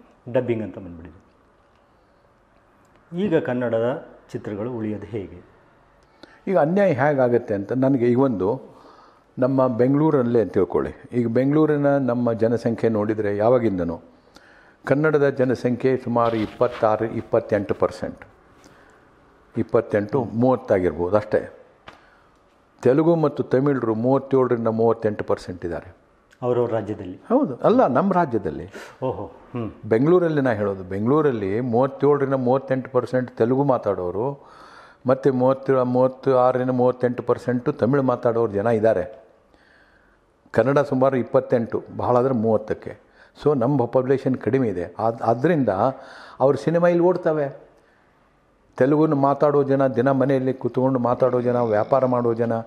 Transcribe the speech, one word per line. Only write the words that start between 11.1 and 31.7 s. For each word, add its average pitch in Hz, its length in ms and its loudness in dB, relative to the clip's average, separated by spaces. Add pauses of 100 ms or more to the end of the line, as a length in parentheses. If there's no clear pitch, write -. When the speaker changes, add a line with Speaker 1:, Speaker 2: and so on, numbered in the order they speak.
Speaker 2:
ಈಗ 117 140 0
ಬೆಂಗಳೂರಿನ 143 680 2
ನಮ್ಮ 120 360 0
ಜನಸಂಖ್ಯೆ 113 560 0
ನೋಡಿದರೆ 104 480 -2
ಯಾವಾಗಿಂದನೂ 101 640 0 (840)
ಕನ್ನಡದ 143 440 2
ಜನಸಂಖ್ಯೆ 127 680 0
ಸುಮಾರು 117 380 0
ಇಪ್ಪತ್ತಾರು, 110 680 0
ಇಪ್ಪತ್ತೆಂಟು 110 680 -2
ಪರ್ಸೆಂಟ್, - 520 -4 (1300)
ಇಪ್ಪತ್ತೆಂಟು, 110 680 0 (100)
ಮೂವತ್ತಾಗಿರ್ಬೋದು 98 840 0
ಅಷ್ಟೇ. - 380 0 (1300)
ತೆಲುಗು 156 340 4
ಮತ್ತು 147 280 0
ತಮಿಳರು 127 520 0
ಮೂವತ್ತೇಳರಿಂದ 127 720 0
ಮೂವತ್ತೆಂಟು 113 560 0
ಪರ್ಸೆಂಟ್ 92 420 -6
ಇದ್ದಾರೆ. 82 300 -8 (460)
Speaker 1:
ಅವ್ರವ್ರ 123 300 0
ರಾಜ್ಯದಲ್ಲಿ? 101 460 -6 (120)
Speaker 2:
ಹೌದು. 220 260 0
ಅಲ್ಲ, 208 320 2
ನಮ್ಮ 175 260 0
ರಾಜ್ಯದಲ್ಲಿ. 98 520 -2 (380)
Speaker 1:
ಓಹೋ, 104 280 -8 (200)
ಹ್ಮ್. 113 200 -8 (140)
Speaker 2:
ಬೆಂಗಳೂರಲ್ಲಿ 151 560 2
ನಾ 131 100 0
ಹೇಳೋದು, 98 320 -4
ಬೆಂಗಳೂರಲ್ಲಿ 110 760 0
ಮೂವತ್ತೇಳರಿಂದ 135 720 0